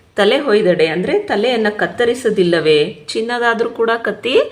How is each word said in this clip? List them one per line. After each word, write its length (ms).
ತಲೆ 220
ಹೊಯ್ದಡೆ, 480
ಅಂದ್ರೆ 320
ತಲೆಯನ್ನ 520
ಕತ್ತರಿಸದಿಲ್ಲವೇ, 1400
ಚಿನ್ನದಾದ್ರೂ 600
ಕೂಡ 260
ಕತ್ತಿ 420